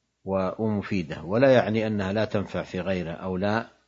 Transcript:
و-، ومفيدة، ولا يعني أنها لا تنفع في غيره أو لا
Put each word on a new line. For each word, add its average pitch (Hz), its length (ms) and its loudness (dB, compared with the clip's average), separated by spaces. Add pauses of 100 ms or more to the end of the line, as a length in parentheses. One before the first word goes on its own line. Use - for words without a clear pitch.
(260)
و-، 95 380 -2
ومفيدة، 92 600 -2
ولا 123 300 4
يعني 110 340 4
أنها 101 260 0
لا 107 120 2
تنفع 92 380 -2
في 90 180 -6
غيره 87 300 -2
أو 92 260 -6
لا 104 300 0 (200)